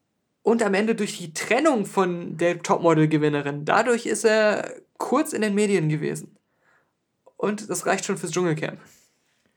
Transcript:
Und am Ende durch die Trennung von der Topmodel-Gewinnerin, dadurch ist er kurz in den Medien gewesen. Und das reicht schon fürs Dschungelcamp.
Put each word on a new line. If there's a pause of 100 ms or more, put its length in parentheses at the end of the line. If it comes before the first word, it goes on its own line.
(420)
Und
am
Ende
durch
die
Trennung
von
der
Topmodel-Gewinnerin,
dadurch
ist
er (260)
kurz
in
den
Medien
gewesen. (1000)
Und
das
reicht
schon
fürs
Dschungelcamp. (760)